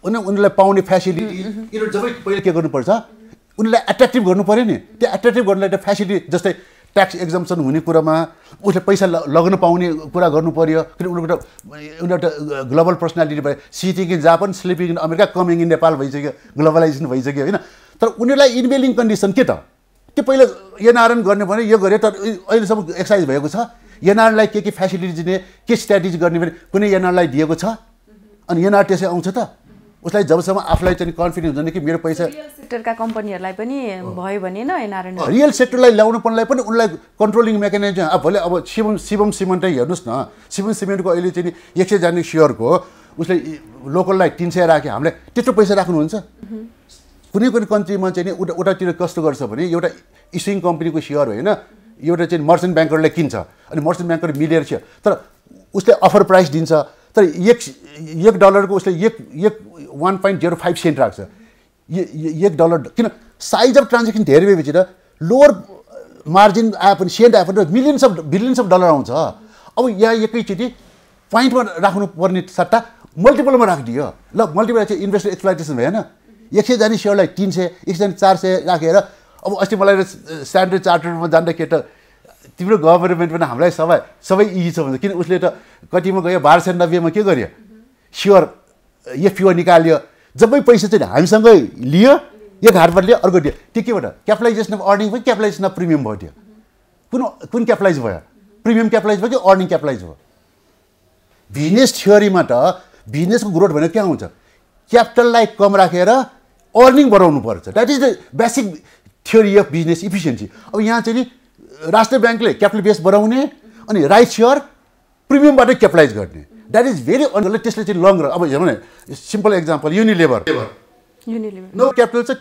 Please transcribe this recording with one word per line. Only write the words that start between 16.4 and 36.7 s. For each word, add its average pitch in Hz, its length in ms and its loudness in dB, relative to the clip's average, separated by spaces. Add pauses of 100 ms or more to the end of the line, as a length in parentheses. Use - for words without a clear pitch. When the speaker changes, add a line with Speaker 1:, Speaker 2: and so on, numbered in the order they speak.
Speaker 1:
ग्लोबलाइजेसन 156 480 2
भइसक्यो, 135 360 -4
होइन? 160 160 -2 (440)
तर 226 60 2
उनीहरूलाई 269 420 2
इन्भेलिङ 254 440 0
कन्डिसन 214 380 0
के 262 120 2
त? 143 80 0 (640)
त्यो 285 80 -2
पहिला 262 200 4 (460)
एनआरएन 233 340 4
गर्ने 202 220 0
भने 208 180 -2
यो 220 140 2
गरे, 196 200 2
तर 214 160 0 (360)
अहिलेसम्म 214 400 0
एक्सर्साइज 180 360 0
भएको 139 220 -2
छ? 151 80 -8 (480)
एनआरएनलाई 214 440 2
के 208 140 -4
के 202 100 -6
फेसिलिटी 175 520 -6
दिने, 185 140 -2 (300)
के 233 80 2
स्ट्राटेजी 190 420 -2
गर्ने 170 220 0
भने 165 120 -2 (200)
कुनै 202 180 0
एनआरएनलाई 185 380 0
दिएको 151 280 -2
छ? 170 100 -8 (840)
अनि 175 140 0
एनआर 202 200 4
त्यसै 185 220 -2
आउँछ 175 220 -4
त? 202 300 -6 (460)
उसलाई 196 200 -2
जबसम्म 175 360 0
आफूलाई 170 340 0
चाहिँ 170 200 -6
कन्फिडेन्स 170 420 -4
हुँदैन 156 180 -6
कि 180 60 -6
मेरो 160 180 -4
पैसा 165 280 -4
Speaker 2:
रियल 302 320 -12
सेक्टरका 233 360 -10
कम्पनीहरूलाई 214 600 -8
पनि 220 480 -10
भयो 185 400 -10
भने 185 220 -10
न 277 60 -6
एनआरएन? 196 480 -8
Speaker 1:
अँ, 156 120 -6
रियल 262 220 2
सेक्टरलाई 247 400 2
ल्याउनुपर्नलाई 226 540 0
पनि 262 160 -2
उनलाई 226 260 -2